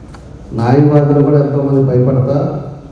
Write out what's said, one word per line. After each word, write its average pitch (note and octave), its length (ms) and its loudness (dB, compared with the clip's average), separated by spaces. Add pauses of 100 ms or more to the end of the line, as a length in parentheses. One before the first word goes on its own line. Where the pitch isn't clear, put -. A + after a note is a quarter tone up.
(600)
న్యాయవాదులు C#3+ 640 2
కూడా D3 160 2
ఎంతోమంది C#3 440 0
భయపడతా C3 540 0 (540)